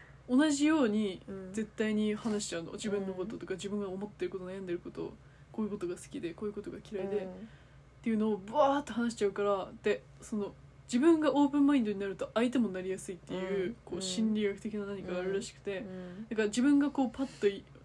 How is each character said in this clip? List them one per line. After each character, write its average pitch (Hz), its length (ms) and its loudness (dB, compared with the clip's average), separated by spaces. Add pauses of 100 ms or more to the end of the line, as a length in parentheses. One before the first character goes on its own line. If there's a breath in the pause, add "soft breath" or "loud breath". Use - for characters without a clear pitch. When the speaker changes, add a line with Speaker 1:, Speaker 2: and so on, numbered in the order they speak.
(280 loud breath)
Speaker 1:
同 277 200 6
じ 285 160 2
よ 311 180 6
う 233 60 4
に 208 380 0
Speaker 2:
う 196 60 -12
ん。 190 200 -12
Speaker 1:
絶 214 240 -4
対 214 160 0
に 214 220 2
話 214 300 -2
し - 60 -8
ち 175 60 -4
ゃ 170 40 -4
う - 20 -6
の。 165 100 -10
自 208 160 -6
分 202 160 0
の 190 100 -4
こ 180 100 -4
と 208 120 -6
と 175 100 -12
か、 190 80 -6
Speaker 2:
う - 20 -6
ん。 - 20 -8
Speaker 1:
自 202 100 -8
分 208 120 -4
が 196 80 -4
思 190 180 -6
っ 202 40 -12
て - 160 -6
る 175 40 -6
こ 190 80 -8
と、 180 100 -10
悩 190 120 -8
ん 190 60 -10
で 175 60 -4
る 180 60 -2
こ 175 120 -14
と、 165 220 -8 (380 soft breath)
こ 220 120 -4
う - 20 0
い 202 40 -2
う - 20 -10
こ 208 60 -6
と 180 120 -6
が 180 80 -6
好 - 120 -12
き 185 120 -10
で、 165 140 -6
こ 214 120 -8
う - 20 -4
い 202 40 -4
う - 20 -18
こ 202 80 -8
と - 80 -10
が - 80 -10
嫌 196 240 -8
い 196 60 -4
で、 202 80 -2
Speaker 2:
う 196 60 -2
ん。 185 80 -8
Speaker 1:
っ - 20 -10 (720 loud breath)
て 233 80 0
い 220 40 2
う 214 40 2
の 214 100 2
を 208 80 2
ブ 196 180 -8
ワ 277 220 6
ー - 20 2
っ 285 60 -2
て - 80 -10
話 233 220 -2
し - 20 -14
ち 208 80 0
ゃ 202 40 4
う 196 40 -2
か 208 100 -2
ら。 202 260 2 (140)
で、 - 200 2 (180)
そ - 160 -8
の、 196 180 -4 (320)
自 247 120 0
分 320 220 8
が 277 140 4
オ 285 120 6
ー - 20 4
プ 285 100 0
ン 285 80 8
マ 285 100 6
イ 254 40 4
ン 220 40 2
ド 208 80 0
に 196 60 -6
な 196 80 -4
る 190 80 -4
と - 200 -6
相 240 160 4
手 269 80 2
も 220 100 4
な 185 120 -4
り 185 100 -4
や 190 80 -4
す - 120 -10
い 185 60 -8
っ - 20 -14
て - 160 -10
い 190 300 -2
う、 180 40 -2
Speaker 2:
う - 20 -6
ん。 240 140 -10
Speaker 1:
こ - 80 -18
う、 - 40 -4
Speaker 2:
う - 20 -4
ん。 190 40 -4
Speaker 1:
心 214 320 0
理 208 120 2
学 196 140 -4
的 208 140 -8
な 208 120 -6
何 202 160 -8
か 180 120 -8
が 180 40 -2
あ 180 40 -2
る 190 120 -2
ら 196 80 -2
し - 100 -12
く - 80 -20
て、 196 200 -6
Speaker 2:
う - 20 -8
ん。 208 40 -12
う - 20 -12
ん。 185 400 -12
Speaker 1:
だ 226 80 -8
か 220 60 4
ら 208 60 2
自 240 140 0
分 285 160 8
が 285 120 4
こ 269 160 2
う - 60 -2
パ 269 120 -4
ッ - 160 -8
と 208 80 4
い-、 196 160 -2 (200)